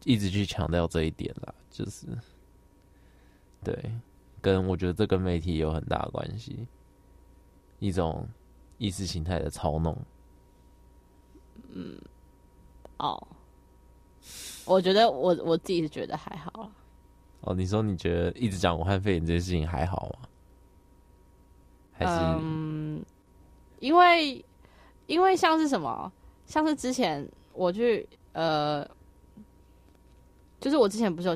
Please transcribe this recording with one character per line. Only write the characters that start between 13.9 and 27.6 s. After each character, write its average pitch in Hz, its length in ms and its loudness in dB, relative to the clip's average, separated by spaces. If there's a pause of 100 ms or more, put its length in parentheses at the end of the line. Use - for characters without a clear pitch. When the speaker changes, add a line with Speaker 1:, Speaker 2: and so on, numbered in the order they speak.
Speaker 2:
我 185 140 6
觉 185 140 4
得 220 160 8
我， 147 340 2
我 165 140 2
自 185 160 -4
己 170 80 0
是 156 80 -2
觉 - 160 -8
得 - 100 -8
还 - 220 -10
好 170 240 -14
啦。 - 80 -16 (680)
Speaker 1:
哦， 98 160 -4
你 92 100 0
说 104 160 2
你 101 160 0
觉 87 160 0
得 87 200 0
一 120 140 -2
直 98 80 -4
讲 87 240 0
武 82 40 -2
汉 95 180 2
肺 101 120 2
炎 82 120 0
这 82 80 2
件 85 80 2
事 90 80 -4
情 80 180 0
还 76 160 -2
好 - 380 -4
吗？ - 60 -18 (1600)
还 - 140 -2
是？ 180 60 2 (280)
Speaker 2:
嗯， 156 640 -4 (760)
因 277 160 2
为， 339 500 6 (640)
因 330 140 2
为 370 140 6
像 320 240 4
是 311 80 4
什 254 140 0
么， 147 300 -6 (340)
像 208 200 0
是 214 100 2
之 254 180 -2
前 165 340 -2 (260)
我 180 180 0